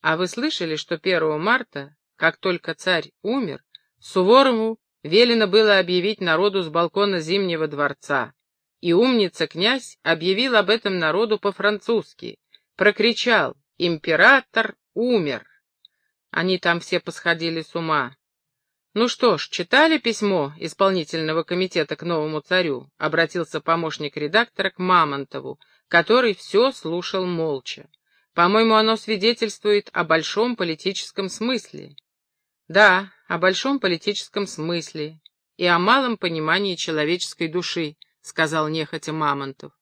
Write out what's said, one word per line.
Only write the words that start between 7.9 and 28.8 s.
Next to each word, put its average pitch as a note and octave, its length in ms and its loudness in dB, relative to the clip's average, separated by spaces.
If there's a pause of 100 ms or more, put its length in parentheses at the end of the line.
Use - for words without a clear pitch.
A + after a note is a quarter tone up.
и E3+ 120 0
умница-князь G#3 1080 0
объявил F#3+ 540 0
об G3+ 140 2
этом G#3 280 0
народу G3 400 0
по-французски, G3+ 1000 -4 (380)
прокричал: G#3 800 2 (220)
«Император F3 960 2 (200)
умер!» F#3+ 520 -2 (840)
Они F3+ 280 -2
там E3+ 220 0
все F3 200 -4
посходили E3 600 -4
с - 120 -18
ума. D3+ 420 -4 (760)
«Ну A3+ 160 0
что A3 300 2
ж, - 100 -10
читали D4 500 2
письмо G3 600 -2
исполнительного E3 840 -2
комитета F3 520 -2
к - 60 -18
новому D#3 380 -4
царю?» D3 580 -2
обратился D#3+ 640 -2
помощник D#3+ 560 -4
редактора F#3+ 540 -2
к - 80 -20
Мамонтову, C#3+ 840 -2 (280)
который G#3+ 460 2
всё B3 380 0
слушал F3+ 520 -6
молча. D#3+ 640 -6 (460)
«По-моему, G#3+ 400 4
оно A3 220 2